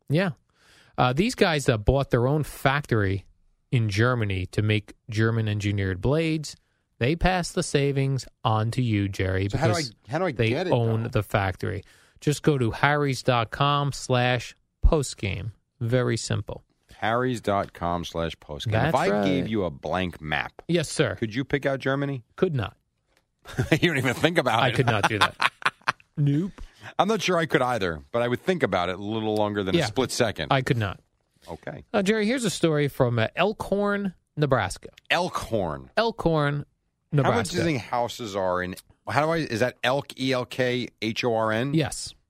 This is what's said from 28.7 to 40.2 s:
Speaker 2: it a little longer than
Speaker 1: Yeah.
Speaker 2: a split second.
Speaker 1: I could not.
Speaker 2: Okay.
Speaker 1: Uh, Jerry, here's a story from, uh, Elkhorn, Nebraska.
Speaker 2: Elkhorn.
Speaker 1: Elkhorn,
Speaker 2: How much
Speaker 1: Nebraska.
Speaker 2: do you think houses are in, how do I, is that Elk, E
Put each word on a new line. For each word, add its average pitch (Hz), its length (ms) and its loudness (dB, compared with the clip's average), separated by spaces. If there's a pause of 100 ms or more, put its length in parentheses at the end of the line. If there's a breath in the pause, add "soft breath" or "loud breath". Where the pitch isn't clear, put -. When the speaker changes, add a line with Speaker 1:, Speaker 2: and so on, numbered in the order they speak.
Speaker 2:
it 92 80 -4
a 101 40 -12
little 107 340 -2
longer 104 280 0
than 92 120 2
Speaker 1:
Yeah. 165 80 2
Speaker 2:
a 120 40 0
split 120 240 0
second. 101 420 -2
Speaker 1:
I 135 80 2
could 123 160 0
not. 104 240 -2 (460)
Speaker 2:
Okay. - 360 -12 (100)
Speaker 1:
Uh, 208 80 2
Jerry, 208 240 2
here's 240 200 0
a 196 40 0
story 151 380 2
from, 120 320 2
uh, 110 160 2
Elkhorn, 202 800 -2 (240)
Nebraska. 127 520 -2 (220)
Speaker 2:
Elkhorn. 98 840 -2
Speaker 1:
Elkhorn, 160 580 0
Speaker 2:
How - 600 -8
much 135 80 4
Speaker 1:
Nebraska. - 260 2
Speaker 2:
do 175 60 -4
you - 80 0
think 147 160 0
houses 120 540 -6
are 92 280 0
in, 90 120 -6 (340)
how 135 160 0
do 160 60 0
I, 165 60 0
is 127 220 -4
that 123 240 -2
Elk, 135 360 -2
E 131 120 -2